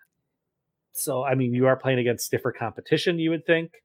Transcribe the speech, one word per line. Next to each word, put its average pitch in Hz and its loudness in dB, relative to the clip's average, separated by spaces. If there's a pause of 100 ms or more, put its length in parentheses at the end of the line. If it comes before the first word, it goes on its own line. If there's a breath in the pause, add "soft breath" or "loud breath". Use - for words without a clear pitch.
(920 soft breath)
So, 131 -4
I 135 2
mean, 123 0
you 127 4
are 131 6
playing 131 0
against 120 -2
stiffer 127 -2
competition, 156 -2
you 160 0
would 160 -4
think, 165 0 (140)